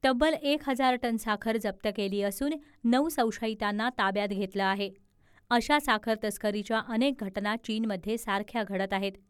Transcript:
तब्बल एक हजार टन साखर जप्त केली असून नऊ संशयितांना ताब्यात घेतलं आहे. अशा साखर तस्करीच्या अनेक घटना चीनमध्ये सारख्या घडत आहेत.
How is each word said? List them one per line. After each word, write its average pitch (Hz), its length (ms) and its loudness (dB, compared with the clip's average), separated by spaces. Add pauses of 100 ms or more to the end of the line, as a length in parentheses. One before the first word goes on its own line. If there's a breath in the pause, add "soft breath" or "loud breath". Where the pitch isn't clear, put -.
तब्बल 262 360 4
एक 294 280 0
हजार 254 260 2
टन 240 220 -2
साखर 220 400 0
जप्त 202 380 -4
केली 202 260 -2
असून 233 320 -2 (300 loud breath)
नऊ 254 260 4
संशयितांना 220 800 -2
ताब्यात 202 380 0
घेतलं 196 360 -2
आहे. 190 280 0 (580 soft breath)
अशा 240 300 4
साखर 226 340 0 (100)
तस्करीच्या 214 640 -2
अनेक 247 320 2
घटना 202 360 -4
चीनमध्ये 220 600 -2
सारख्या 208 460 -2
घडत 196 300 -2
आहेत. 196 180 0 (180)